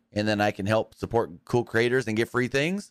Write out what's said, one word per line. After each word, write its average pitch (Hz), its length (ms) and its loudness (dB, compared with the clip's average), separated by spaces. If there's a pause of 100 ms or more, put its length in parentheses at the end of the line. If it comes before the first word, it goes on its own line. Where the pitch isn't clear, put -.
(100)
and 104 160 -2
then 107 140 2
I 104 100 2
can 101 160 -6
help 110 300 0
support 92 480 -2
cool 120 180 0
creators 120 460 0
and 107 80 -2
get 113 120 0
free 123 200 0
things." 165 420 -2